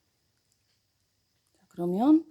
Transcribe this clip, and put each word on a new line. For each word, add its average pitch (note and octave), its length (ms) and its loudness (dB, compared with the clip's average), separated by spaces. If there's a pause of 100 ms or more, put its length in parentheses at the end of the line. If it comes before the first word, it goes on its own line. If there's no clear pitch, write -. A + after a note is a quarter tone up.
(1500)
자, - 120 -20
그러면 A3+ 640 0